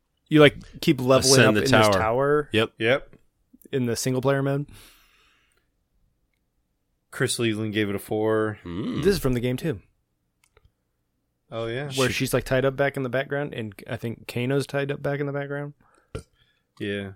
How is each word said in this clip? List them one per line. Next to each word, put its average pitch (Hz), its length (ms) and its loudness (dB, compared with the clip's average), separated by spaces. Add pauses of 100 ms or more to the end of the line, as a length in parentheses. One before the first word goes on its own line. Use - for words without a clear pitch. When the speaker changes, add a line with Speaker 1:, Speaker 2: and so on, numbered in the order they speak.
(280)
Speaker 1:
You, 151 120 4
like, 147 160 8 (260)
keep 147 200 2
leveling 131 400 4
Speaker 2:
Ascend 113 80 8
Speaker 1:
up 107 60 4
Speaker 2:
the 104 40 4
Speaker 1:
in - 40 2
this - 80 2
Speaker 2:
tower. 110 220 6
Speaker 1:
tower. 135 600 0
Speaker 2:
Yep. 110 260 0
Speaker 3:
Yep. 120 360 -2 (560)
Speaker 1:
In 127 140 -2
the 117 100 -2
single 127 260 -2
player 139 200 0
mode. 139 260 -2 (2500)
Speaker 3:
Chris - 260 -2
Leland 110 360 -2
gave 104 160 0
it 98 60 -4
a 98 40 -6
four. 107 640 -2
Speaker 2:
Mm. 117 400 -6
Speaker 1:
This 190 120 2
is 160 40 -4
from 131 140 0
the 120 80 -2
game 123 160 -2
too. 135 240 -6 (1700)
Speaker 3:
Oh, 113 160 -8
yeah. 131 280 -8
Speaker 1:
Where 131 120 2
Speaker 2:
She 120 60 -2
Speaker 1:
she's, 131 200 -2
like, 127 120 0
tied 131 180 0
up 135 140 -2
back 139 180 -2
in 135 80 -4
the 127 60 -4
background, 143 440 -4
and 110 200 -10 (160)
I 120 80 -8
think - 300 -10
Kano's 131 380 -2
tied 139 260 -6
up 139 120 -8
back 143 160 -4
in 147 60 -4
the 139 80 -8
background. 143 400 -8 (1040)
Speaker 3:
Yeah, 101 360 -6